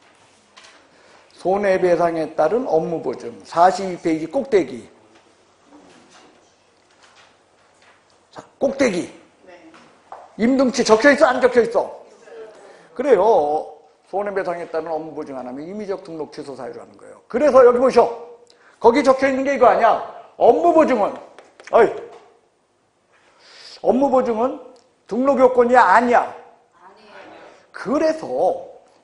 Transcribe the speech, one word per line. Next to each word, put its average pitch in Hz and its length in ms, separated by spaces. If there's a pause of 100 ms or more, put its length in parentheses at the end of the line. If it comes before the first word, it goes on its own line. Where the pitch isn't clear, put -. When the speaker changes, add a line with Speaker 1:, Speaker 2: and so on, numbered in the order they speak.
(1300)
Speaker 1:
손해배상에 175 1000
따른 202 320
업무 165 340
보증. 120 440
사십이 185 540
페이지 160 280
꼭대기. 156 640 (3500)
자, - 100 (160)
꼭대기. 226 560 (320)
Speaker 2:
네. 175 240 (680)
Speaker 1:
임등치 247 480
적혀 220 280
있어, 294 140
안 254 140
적혀 247 220
있어? - 400 (880)
그래요. 190 800 (380)
손해배상에 185 580
따른 160 200
업무 156 260
보증 139 240
안 123 80
하면 135 200
임의적 196 380
등록 160 280
취소 139 240
사유라는 117 420
거예요. - 280
그래서 254 380
여기 240 140
보셔. 240 500 (520)
거기 240 220
적혀 269 260
있는 269 160
게 277 100
이거 240 120
아니야. 208 480 (220)
업무 311 380
보증은, 226 400 (580)
어이, 220 180 (1900)
업무 247 300
보증은 247 500 (460)
등록 254 340
요건이야, 247 420
아니야? 214 380
Speaker 2:
아니에요. - 920 (600)
Speaker 1:
그래서 196 920 (380)